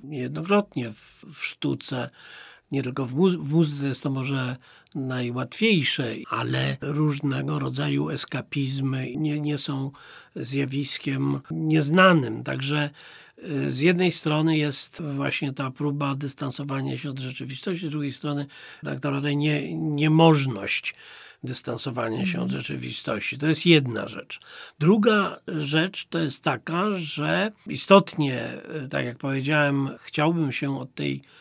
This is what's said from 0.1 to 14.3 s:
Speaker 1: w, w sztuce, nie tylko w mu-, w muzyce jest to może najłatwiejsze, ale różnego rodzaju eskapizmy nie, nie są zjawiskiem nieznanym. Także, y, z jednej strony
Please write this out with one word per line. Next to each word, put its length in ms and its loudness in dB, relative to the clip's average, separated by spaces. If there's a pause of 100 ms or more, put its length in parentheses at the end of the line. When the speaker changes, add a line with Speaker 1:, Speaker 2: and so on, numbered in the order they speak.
Speaker 1:
w, 320 -18 (100)
w 100 -10
sztuce, 640 -4 (640)
nie 100 0
tylko 240 -4
w 80 -6
mu-, 240 4
w 140 -6
muzyce 360 2
jest 140 -4
to 80 0
może 460 -2 (380)
najłatwiejsze, 1200 0 (160)
ale 500 -2
różnego 800 -2
rodzaju 520 -2
eskapizmy 1080 -4
nie, 240 -2
nie 180 -2
są 320 -4 (460)
zjawiskiem 1040 -2 (100)
nieznanym. 920 4
Także, 480 -2 (480)
y, 320 -4
z 100 -4
jednej 320 4
strony 460 2